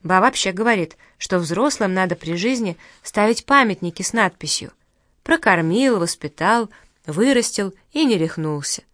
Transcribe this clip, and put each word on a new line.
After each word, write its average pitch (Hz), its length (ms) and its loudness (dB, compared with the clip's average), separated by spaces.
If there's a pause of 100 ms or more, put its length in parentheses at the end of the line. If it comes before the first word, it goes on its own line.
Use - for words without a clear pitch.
Ба 180 180 4
вообще 220 320 0
говорит, 196 460 0 (200)
что - 220 -2
взрослым 185 540 -2
надо 185 220 0
при 165 200 -8
жизни 214 420 -2 (260)
ставить 214 420 0
памятники 202 560 0
с - 100 -6
надписью: - 600 -2 (520)
«Прокормил, 220 760 2
воспитал, 175 680 -2 (360)
вырастил 208 680 0 (180)
и 311 140 0
не 233 120 2
рехнулся». 156 680 -4 (100)